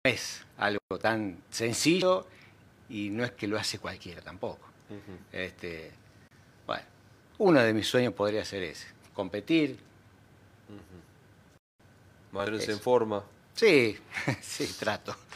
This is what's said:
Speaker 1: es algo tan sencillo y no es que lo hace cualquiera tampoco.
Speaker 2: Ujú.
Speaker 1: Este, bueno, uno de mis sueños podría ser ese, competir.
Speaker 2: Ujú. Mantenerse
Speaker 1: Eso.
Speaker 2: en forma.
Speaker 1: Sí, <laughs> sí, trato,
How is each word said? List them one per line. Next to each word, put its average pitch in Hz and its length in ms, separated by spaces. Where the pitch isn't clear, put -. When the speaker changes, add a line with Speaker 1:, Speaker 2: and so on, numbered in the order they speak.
Speaker 1:
es - 400
algo 101 420
tan 107 520
sencillo 170 760
y 104 220
no 113 120
es 120 100
que - 120
lo 104 140
hace 104 180
cualquiera 92 460
tampoco. 90 420
Speaker 2:
Ujú. 98 300
Speaker 1:
Este, 85 600
bueno, - 180
uno 170 240
de 113 100
mis 107 160
sueños 123 280
podría 104 280
ser 95 200
ese, 78 240
competir. 113 640
Speaker 2:
Ujú. - 1700
Mantenerse 104 360
Speaker 1:
Eso. - 20
Speaker 2:
en 104 60
forma. 110 440
Speaker 1:
Sí, 139 440
<laughs> - 220
sí, - 260
trato, - 360